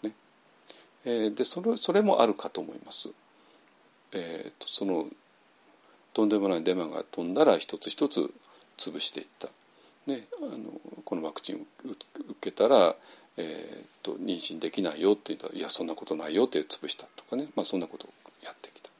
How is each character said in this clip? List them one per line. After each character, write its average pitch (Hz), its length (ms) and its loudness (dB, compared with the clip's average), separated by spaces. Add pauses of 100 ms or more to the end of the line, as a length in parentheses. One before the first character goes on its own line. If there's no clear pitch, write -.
ね。 107 80 -4 (920)
え 123 60 -2 (160)
ー、 107 80 0
で、 127 80 -2
そ - 200 0
れ、 226 140 2
そ - 160 -2
れ 202 100 6
も - 180 6
あ 117 60 8
る 107 80 4
か - 160 -6
と - 100 -6
思 80 120 -8
い - 120 -12
ま - 80 -6
す。 - 180 -4 (1000)
え 85 440 -8
ー - 60 -14
と、 - 60 -10
そ - 160 -4
の、 90 220 0 (1040)
と 127 140 4
ん - 20 4
で 107 100 4
も 98 100 2
な 90 80 4
い 80 80 -2
デ 92 100 4
マ 87 120 0
が 76 240 -6
飛 87 160 -4
ん 87 80 -2
だ 147 100 8
ら、 101 140 8
一 - 200 -6
つ - 120 -6
一 - 180 2
つ - 240 0 (440)
潰 - 240 -2
し - 100 0
て 73 100 -8
い - 40 -12
っ - 20 -20 (120)
た。 - 100 -8 (580)
ね、 269 200 -4 (140)
あ 302 40 -6
の、 - 360 -10 (240)
こ - 120 -4
の 82 60 -4
ワ 78 100 -6
ク - 100 -10
チ - 100 -8
ン - 40 -6
を - 20 -8 (260)
受-、 - 220 -12 (240)
受 - 100 -10
け 98 120 -4
た 110 160 4
ら、 101 280 8 (400)
え 87 60 -6
ー - 600 -10
と、 - 100 -4
妊 90 220 -4
娠 82 220 -6
で 80 120 -2
き 101 120 -2
な 80 140 0
い 78 40 -6
よ 95 120 6
っ 104 40 6
て - 180 -6
言 - 20 -8
っ - 40 -16
た - 80 -10
ら、 - 80 -10
「い 92 40 -6
や、 - 100 -4
そ - 140 -2
ん - 20 -4
な 80 80 -4
こ - 100 -10
と 80 100 -2
な 78 140 -6
い 78 60 -4
よ」 110 120 6
っ - 20 -2
て 87 140 0
潰 - 260 -4
し - 80 -2
た - 100 -16 (100)
と - 80 -20
か - 120 -6
ね。 147 180 -4
ま 101 80 0
あ、 - 20 -2
そ - 120 -2
ん 92 40 0
な 82 60 -4
こ - 100 -14
と - 100 -16
を - 40 -20 (320)
や - 80 -12
っ - 100 -16
て - 100 -18
き - 120 -20
た。 - 180 -20